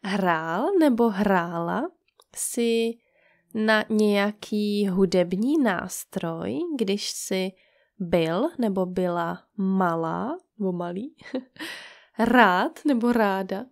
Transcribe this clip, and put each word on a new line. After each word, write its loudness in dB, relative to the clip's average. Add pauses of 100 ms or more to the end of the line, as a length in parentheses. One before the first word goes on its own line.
Hrál 0 (120)
nebo 4
hrála 0 (460)
jsi 0 (640)
na 2
nějaký 2
hudební 2
nástroj, -4 (180)
když -2
jsi -4 (460)
byl 0 (100)
nebo 0
byla -4 (140)
malá 0 (200)
nebo -2
malý? -8 (180)
<laughs> -14
Rád 4
nebo 2
ráda 0